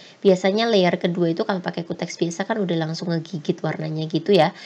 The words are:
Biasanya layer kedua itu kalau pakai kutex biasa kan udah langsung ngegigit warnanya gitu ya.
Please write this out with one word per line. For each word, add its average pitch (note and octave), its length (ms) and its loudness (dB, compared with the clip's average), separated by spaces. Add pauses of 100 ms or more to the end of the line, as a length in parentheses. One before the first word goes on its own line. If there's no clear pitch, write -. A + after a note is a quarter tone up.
(240)
Biasanya G3 420 4
layer F#3 320 4
kedua F3 320 0
itu E3+ 160 -2
kalau G3 160 -2
pakai F3 220 -6
kutex F3 320 -6
biasa F3 320 -4
kan A3+ 100 -2
udah E3+ 300 -2
langsung D#3+ 240 -6
ngegigit E3 500 -4
warnanya D#3 460 -4
gitu D#3+ 240 -2
ya. E3+ 240 4 (100)